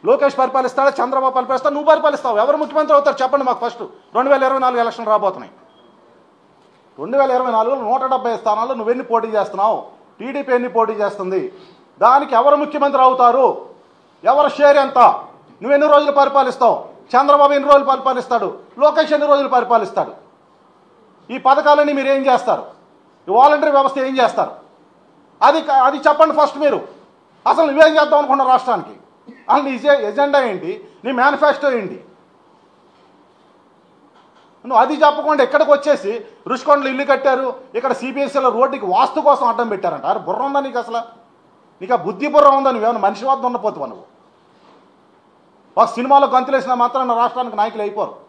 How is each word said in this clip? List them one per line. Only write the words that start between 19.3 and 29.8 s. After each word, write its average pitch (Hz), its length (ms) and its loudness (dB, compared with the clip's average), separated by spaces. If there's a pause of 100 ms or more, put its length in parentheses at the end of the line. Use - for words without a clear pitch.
రోజులు 277 240 0
పరిపాలిస్తాడు, 226 580 -2 (1160)
ఈ 254 160 -10
పథకాలన్నీ 294 520 4
మీరు 269 160 -2
ఏం 269 140 -2
చేస్తారు, 220 360 0 (640)
ఈ 185 100 -4
వాలంటరీ 294 380 4
వ్యవస్థ 269 220 0 (100)
ఏం 269 120 -6
చేస్తారు, 147 340 0 (960)
అది 311 180 2
క-, 269 220 2
అది 285 180 -2
చెప్పండి 302 340 4
first 285 240 0
మీరు. 240 160 0 (720)
అసలు 320 200 2
నువ్వేం 311 280 4
చేద్దాం 294 220 2
అనుకున్నావు 269 340 0
రాష్ట్రానికి? 254 400 -4 (560)
అసలు 277 160 0
నీ 269 120 -6
ఎజె-, 277 300 2